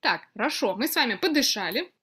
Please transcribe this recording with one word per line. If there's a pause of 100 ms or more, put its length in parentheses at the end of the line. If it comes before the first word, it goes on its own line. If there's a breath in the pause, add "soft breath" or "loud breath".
Так, (120)
хорошо,
мы
с
вами
подышали. (100)